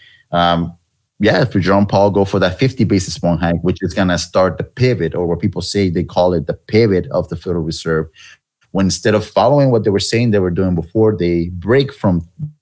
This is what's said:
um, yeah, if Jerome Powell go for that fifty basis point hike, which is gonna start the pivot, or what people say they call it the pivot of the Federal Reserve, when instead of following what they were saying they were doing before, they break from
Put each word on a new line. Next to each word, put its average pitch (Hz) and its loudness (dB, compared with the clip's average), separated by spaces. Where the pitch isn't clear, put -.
um, 85 0
yeah, - 2
if - -2
Jerome 98 2
Powell 101 2
go 98 2
for 98 -2
that 90 0
fifty 131 0
basis 95 -2
point 85 -2
hike, 85 -2
which 87 -2
is 90 -6
gonna 92 0
start 92 0
the - -6
pivot, 107 -2
or 87 -2
what 85 -2
people 101 -4
say 98 0
they 85 -2
call 90 0
it 80 -2
the - -4
pivot 101 0
of 85 -2
the 85 -6
Federal 85 -4
Reserve, 80 -4
when 95 0
instead 104 0
of 101 0
following 131 2
what 113 2
they 110 2
were 98 2
saying 117 0
they 101 2
were 92 0
doing 90 0
before, 107 0
they 85 0
break 104 0
from 87 -2